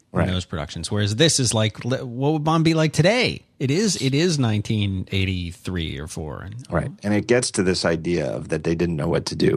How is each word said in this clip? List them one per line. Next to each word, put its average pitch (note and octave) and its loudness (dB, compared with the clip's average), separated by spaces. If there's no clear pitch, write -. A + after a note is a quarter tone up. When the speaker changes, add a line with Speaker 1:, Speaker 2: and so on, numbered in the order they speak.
Speaker 1:
in F2+ -2
Speaker 2:
Right. F#2 2
Speaker 1:
those F2+ -2
productions. E2 -8
Whereas G#2 0
this D3+ 4
is A#2 0
like, A2 0
le-, C3 -4
what C3 0
would D3+ 0
Bond D#3+ 4
be E3 4
like D#3 2
today? F3 2
It C3 0
is, G3 2
it C3 0
is D#3+ 2
nineteen G#2 0
eighty-three F2+ -4
or D2+ -10
four. D2+ -10
And, G#2 -12
Speaker 2:
Right. - -2
And G#2 0
it G2+ 0
gets A#2+ 2
to G2 0
this F2+ 0
idea E2 0
of A#1+ -8
that D#2 -4
they E2 2
didn't E2+ 0
know C#2+ -2
what C#2+ 0
to - -8
do. - 2